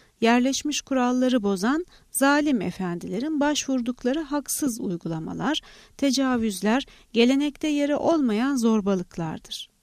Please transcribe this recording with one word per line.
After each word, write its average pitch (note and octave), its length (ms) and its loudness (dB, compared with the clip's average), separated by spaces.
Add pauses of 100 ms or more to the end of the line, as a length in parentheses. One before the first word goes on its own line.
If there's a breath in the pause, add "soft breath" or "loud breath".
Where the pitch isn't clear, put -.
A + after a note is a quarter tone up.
(200 soft breath)
yerleşmiş B3 600 2
kuralları B3+ 640 0
bozan G3+ 440 0 (240 soft breath)
zalim C#4+ 520 2
efendilerin F#3 800 -4
başvurdukları C4+ 800 -2
haksız C#4 600 -4
uygulamalar, E3 800 -4 (360 loud breath)
tecavüzler, B3 880 0 (260 soft breath)
gelenekte C#4 560 2
yeri C#4+ 280 0
olmayan C4+ 600 2
zorbalıklardır. G3 1120 -2 (120)